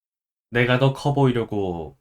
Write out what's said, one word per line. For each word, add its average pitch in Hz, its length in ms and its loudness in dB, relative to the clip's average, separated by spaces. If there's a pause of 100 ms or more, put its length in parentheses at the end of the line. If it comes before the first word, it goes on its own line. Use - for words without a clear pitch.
(500)
내가 123 280 2
더 135 140 4
커 139 220 -2
보이려고 107 880 -2